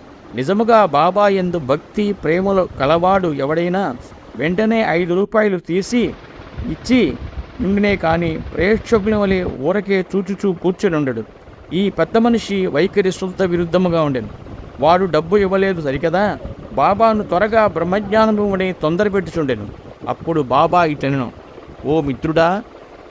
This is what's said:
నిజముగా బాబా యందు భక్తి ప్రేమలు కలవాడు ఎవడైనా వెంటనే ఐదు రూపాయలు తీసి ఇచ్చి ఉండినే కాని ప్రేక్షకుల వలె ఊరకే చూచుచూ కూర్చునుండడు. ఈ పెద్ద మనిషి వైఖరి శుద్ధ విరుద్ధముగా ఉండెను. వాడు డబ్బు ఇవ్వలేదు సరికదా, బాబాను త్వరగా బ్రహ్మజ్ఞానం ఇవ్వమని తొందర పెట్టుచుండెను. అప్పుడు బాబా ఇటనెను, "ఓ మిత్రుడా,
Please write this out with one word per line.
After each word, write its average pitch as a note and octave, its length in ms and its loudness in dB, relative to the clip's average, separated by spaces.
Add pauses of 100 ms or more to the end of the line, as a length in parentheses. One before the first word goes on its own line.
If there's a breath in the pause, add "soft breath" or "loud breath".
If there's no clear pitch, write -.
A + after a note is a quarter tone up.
(340)
నిజముగా G#3 500 4
బాబా F3+ 440 2
యందు F#3+ 300 0
భక్తి D#3+ 540 -2
ప్రేమలు F#3+ 560 0 (120)
కలవాడు F3 480 2
ఎవడైనా D#3+ 680 -2 (400)
వెంటనే G#3+ 520 0
ఐదు E3+ 260 0
రూపాయలు G3+ 440 0
తీసి F#3 560 -2 (520)
ఇచ్చి D#3+ 500 0 (440)
ఉండినే G3+ 360 2
కాని E3 440 0 (140)
ప్రేక్షకుల G#3+ 600 0
వలె F#3+ 280 0 (160)
ఊరకే F#3+ 440 0 (120)
చూచుచూ G3 360 -2
కూర్చునుండడు. D3+ 720 -2 (480)
ఈ F#3+ 180 0
పెద్ద F3 260 -2
మనిషి G#3+ 500 2
వైఖరి F3+ 460 2
శుద్ధ F3+ 300 -4
విరుద్ధముగా F3 600 2
ఉండెను. C3 260 -2 (520)
వాడు F3 240 4
డబ్బు E3 320 0
ఇవ్వలేదు F#3+ 440 2
సరికదా, D#3 580 0 (340)
బాబాను G#3 520 2
త్వరగా G#3+ 420 2
బ్రహ్మజ్ఞానం G3+ 680 0
ఇవ్వమని G3 380 0
తొందర F3 360 0
పెట్టుచుండెను. D#3+ 580 -2 (420)
అప్పుడు D#3 320 -2
బాబా D#3 440 2
ఇటనెను, C#3 480 -4 (540)
"ఓ D#3 140 2
మిత్రుడా, D#3+ 640 0 (480)